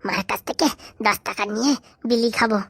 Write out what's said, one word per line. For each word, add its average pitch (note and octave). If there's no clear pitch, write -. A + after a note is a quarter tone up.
মায়ের G3
কাছ G#3
থেকে -
দশ G#3
টাকা G3+
নিয়ে A#3
বিলি A#3
খাবো। A3